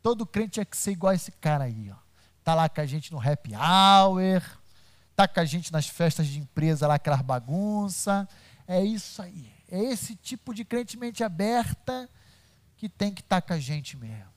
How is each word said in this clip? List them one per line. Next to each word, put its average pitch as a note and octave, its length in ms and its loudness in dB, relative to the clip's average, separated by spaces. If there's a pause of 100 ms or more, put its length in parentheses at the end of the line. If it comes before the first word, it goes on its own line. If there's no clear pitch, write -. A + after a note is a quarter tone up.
Todo A3+ 240 0
crente G#3 340 -4
é G#3 60 -2
que - 120 -12
ser - 160 -2
igual F#3+ 180 0
a F#3+ 40 4
esse F3+ 180 -2
cara D3 320 0
aí, A2 260 -8
ó. G2 60 -16 (460)
Tá E3 120 2
lá D#3+ 140 4
com - 120 -4
a D3+ 60 -2
gente C#3+ 260 -6
no D3 80 -8
happy C3+ 340 -2
hour, F#3+ 880 6 (720)
tá G3 140 6
com - 120 -2
a E3+ 40 2
gente D#3+ 260 -4
nas D#3 160 -2
festas D#3+ 420 0
de C#3 100 -6
empresa D3+ 480 0
lá, D3 80 4
aquelas C#3+ 260 0
bagunça. F#3+ 1040 -2 (400)
É F#3 160 2
isso G#3+ 380 -4
aí. F3 320 -14 (160)
É F3+ 100 -6
esse A#3 380 -4
tipo - 380 -12
de A3 100 -10
crente A#3 320 -6
mente A#3+ 260 -8
aberta A3+ 880 -2 (680)
que G#3+ 120 -10
tem G3+ 240 -4
que F#3 100 -16
tá F#3 200 0
com - 100 -6
a E3 60 -2
gente C#3+ 380 -8
mesmo. A2 400 -14